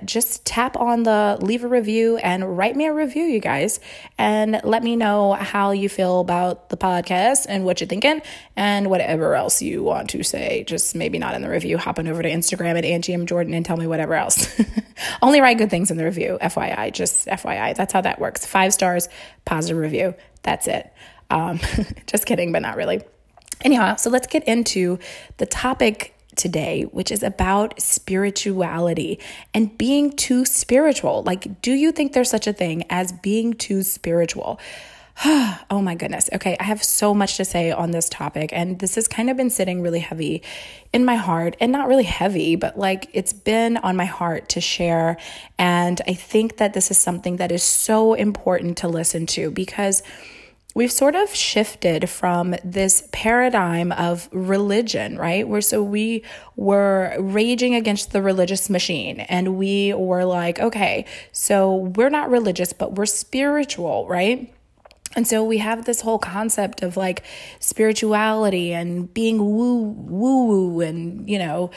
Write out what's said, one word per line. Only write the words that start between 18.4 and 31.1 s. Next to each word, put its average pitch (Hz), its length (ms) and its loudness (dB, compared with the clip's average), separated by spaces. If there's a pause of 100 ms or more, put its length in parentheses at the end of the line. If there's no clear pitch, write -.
Five 190 280 4
stars, 175 360 2 (360)
positive 165 320 -2
review. 160 380 0 (280)
That's - 240 -2
it. - 240 -4 (380)
Um, 170 300 0 (240)
<laughs> - 240 -10
just - 180 0
kidding, 175 260 0
but 165 100 0
not 110 160 -6
really. 156 240 -2 (600)
Anyhow, 220 340 4
so - 140 0
let's 247 180 2
get 302 200 0
into 190 520 2 (380)
the - 80 -2
topic - 720 0 (200)
today, 160 480 -2
which - 280 -6
is 214 120 -2
about 202 580 0
spirituality 180 1400 0 (340)
and 214 240 0
being 285 340 2
too 254 340 0
spiritual. 240 800 2